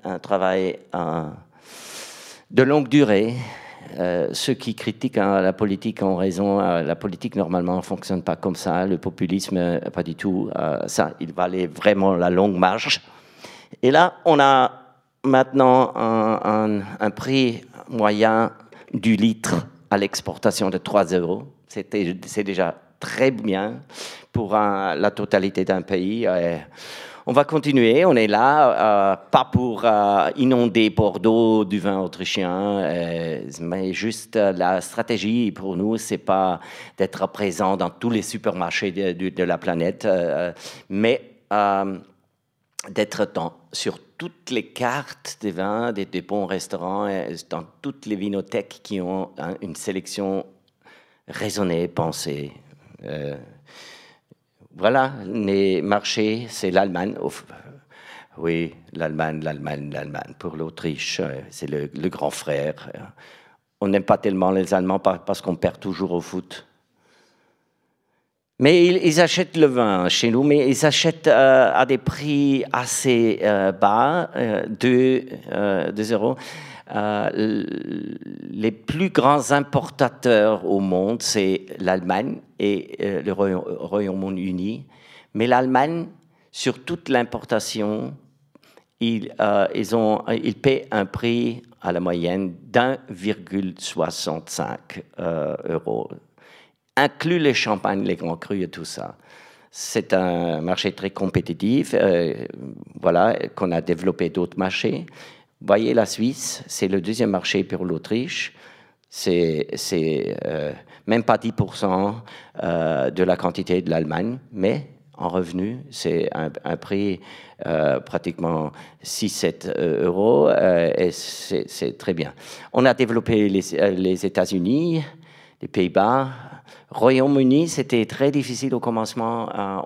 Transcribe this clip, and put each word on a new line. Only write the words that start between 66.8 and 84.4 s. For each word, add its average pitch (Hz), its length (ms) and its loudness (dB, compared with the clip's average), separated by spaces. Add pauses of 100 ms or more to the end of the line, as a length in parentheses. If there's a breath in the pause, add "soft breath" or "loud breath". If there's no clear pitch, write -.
Mais 170 260 8
ils, 180 200 4
ils 156 140 4
achètent 165 380 2
le 156 100 8
vin 107 400 4
chez 117 240 2
nous, 127 120 4
mais 147 260 4
ils 131 160 2
achètent, 160 420 2
euh, 131 460 8
à 113 120 4
des 131 120 0
prix 143 760 0
assez, 120 680 2
euh, 98 300 2
bas, 120 640 2
euh, 113 320 -2
deux, 127 580 2 (260)
euh, 98 400 0
deux 107 220 -4
euros. 113 220 0 (580 loud breath)
Euh, 104 400 -2
l-, - 840 -4 (320)
les 107 220 -2
plus 165 400 -4
grands 139 400 0
importateurs 120 1160 2
au 98 140 2
monde, 98 420 0
c'est 95 460 0 (120)
l'Allemagne 92 600 -2 (180)
et, 101 420 -2
euh, 98 220 -2
le 92 100 -4
Roya-, 95 320 0
Royaume-Uni. 95 1200 -4 (480 loud breath)